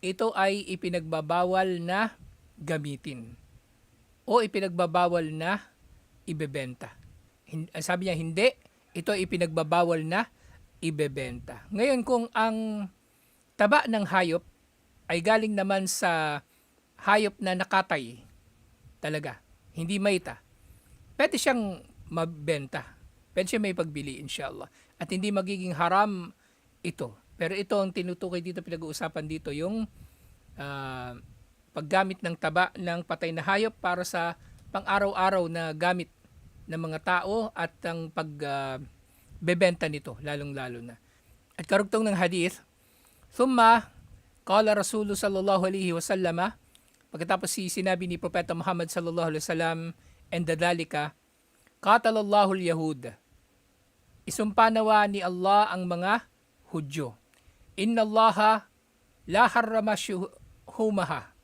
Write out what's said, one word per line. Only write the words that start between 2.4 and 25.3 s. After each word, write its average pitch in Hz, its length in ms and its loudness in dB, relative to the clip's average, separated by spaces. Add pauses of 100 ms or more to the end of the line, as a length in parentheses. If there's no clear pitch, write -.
gamitin 143 800 -8 (880)
o 233 160 6
ipinagbabawal 175 880 0
na 165 320 -4 (640)
ibebenta. 139 640 -8 (560)
Hin-, 160 320 -8
sabi 180 320 -2
niya, 165 80 -2
"Hindi, 165 320 2 (400)
ito 175 240 -2
ay 190 140 -2
ipinagbabawal 170 720 0
na 190 240 -2 (560)
ibebenta." 135 880 -6
Ngayon, 247 320 2
kung 240 320 2
ang 220 560 -2 (640)
taba 214 320 4
ng 220 160 0
hayop 175 400 2 (640)
ay 170 160 -2
galing 220 320 2
naman 196 320 0
sa 160 560 0 (640)
hayop 208 320 4
na 185 160 0
nakatay 175 640 0 (800)
talaga, 151 400 -6 (400)
hindi 190 240 -2
mayta, 185 400 0 (720)
pwede 277 240 2
siyang 220 480 0 (240)
mabenta. 156 880 -4 (320)
Pwede 185 240 -2
siya 220 80 0
may 190 160 -2
pagbili, 143 400 -6
inshallah. 139 480 -10 (320)
At 170 160 -8
hindi 190 160 -2